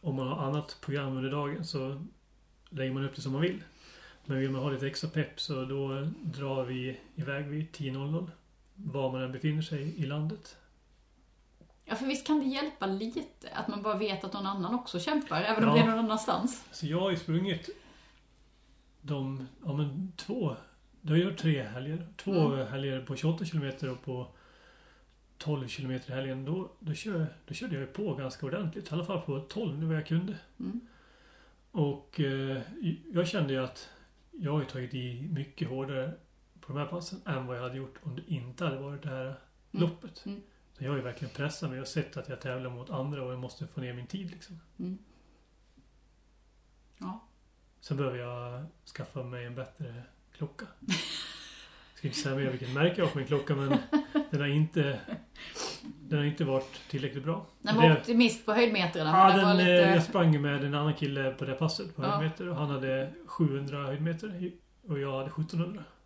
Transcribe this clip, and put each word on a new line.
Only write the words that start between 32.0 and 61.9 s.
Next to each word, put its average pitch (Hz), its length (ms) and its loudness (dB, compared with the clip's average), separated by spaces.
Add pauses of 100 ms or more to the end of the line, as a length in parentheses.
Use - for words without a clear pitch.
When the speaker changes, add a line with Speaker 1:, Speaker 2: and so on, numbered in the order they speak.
Speaker 1:
eh, 135 420 0 (520)
jag 170 140 2
kände 151 260 0
ju 131 100 0
att - 260 -10 (420)
jag 185 200 -4
har 151 80 2
ju 135 60 -2
tagit 127 280 -8
i 127 380 -6
mycket 143 380 -4
hårdare 131 440 -4 (480)
på - 120 -12
de 139 60 -4
här 147 60 -2
passen 175 400 -8
än 131 220 -4
vad 123 100 -6
jag 120 60 -6
hade 127 140 -6
gjort 135 260 -10
om 127 120 -8
det 156 60 -8 (120)
inte 127 320 -6
hade 135 120 -2
varit 139 260 -10
det 151 60 -6
här 131 160 -6
Speaker 2:
Mm. 135 100 -8 (360)
Speaker 1:
loppet. - 540 -2
Speaker 2:
Mm. 202 160 -10 (320)
Speaker 1:
Så - 100 -10
jag 127 80 -4
har 143 60 -2
ju 127 60 -4
verkligen 123 300 -10
pressat 147 360 -4
mig 127 120 -8
och 131 60 -10
sett - 300 -4
att 135 120 -10
jag 127 120 -8
tävlar 131 280 -6
mot 123 200 -12
andra 139 340 -4
och 127 100 -6
jag 127 60 -8
måste - 280 -10
få - 140 -8
ner 127 120 -8
min 123 140 -10
tid, 185 240 -8
liksom. 170 280 -18 (200)
Speaker 2:
Mm. 185 180 -6 (2000)
Ja. 190 300 -10 (540)
Speaker 1:
Sen 143 160 -4
behöver 131 200 -2
jag 123 480 -8 (300)
skaffa - 280 -8
mig 123 220 -8
en 123 100 -10
bättre 123 480 -10 (340)
klocka. - 280 -8 (140)
Speaker 2:
<laughs> - 80 -10 (1080)
Speaker 1:
Jag - 100 -20
ska 151 40 -2
inte 123 120 -4
säga 135 160 0
mer 135 140 0
vilket 123 240 -4
märke 160 240 4
jag 180 80 2
har 156 60 0
på - 60 -4
min 131 100 -4
klocka, 143 280 2
men 139 220 2 (540)
den 143 100 2
har 143 60 2
inte, 147 520 2 (840)
den - 360 -2
har 143 60 2
inte 147 200 0
varit 135 440 -2
tillräckligt 135 340 -4
bra. 170 220 -4 (160)
Speaker 2:
Den 214 140 2
Speaker 1:
Det 226 140 10
Speaker 2:
var 156 80 10
optimist 233 480 6
på 214 80 4
höjdmetrarna, 180 560 4
Speaker 1:
Ja, 185 180 12
Speaker 2:
men 190 100 12
den 196 80 8
var 202 80 10
Speaker 1:
den, 180 140 8
eh, 180 60 10
Speaker 2:
lite 175 160 12
Speaker 1:
jag 170 140 8
sprang 165 380 6
med 143 220 2
en 143 120 0
annan 151 180 4
kille 139 380 0
på 135 140 -4
det 135 80 -2
passet 160 420 -2